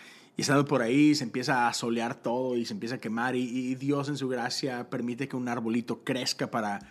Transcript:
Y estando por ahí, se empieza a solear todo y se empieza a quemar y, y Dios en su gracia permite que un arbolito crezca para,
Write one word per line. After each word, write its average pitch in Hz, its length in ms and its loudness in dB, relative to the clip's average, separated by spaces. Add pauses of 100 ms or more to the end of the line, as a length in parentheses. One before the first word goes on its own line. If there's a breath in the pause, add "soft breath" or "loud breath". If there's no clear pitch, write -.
(380 loud breath)
Y - 40 -2
estando 143 240 6
por 135 180 2
ahí, 147 320 6
se 139 80 -2
empieza 123 440 0
a 117 60 0
solear 117 400 -2
todo 127 440 -2
y 117 80 -2
se 117 80 -8
empieza 110 220 -4
a - 40 -8
quemar 120 360 -2
y, 123 60 2
y 127 320 -2
Dios 139 340 0
en 147 100 -2
su 135 120 -2
gracia 123 580 -2
permite 120 400 -4
que 135 80 -8
un 123 120 -2
arbolito 117 560 -2
crezca 131 480 -2
para, 104 280 -2 (120)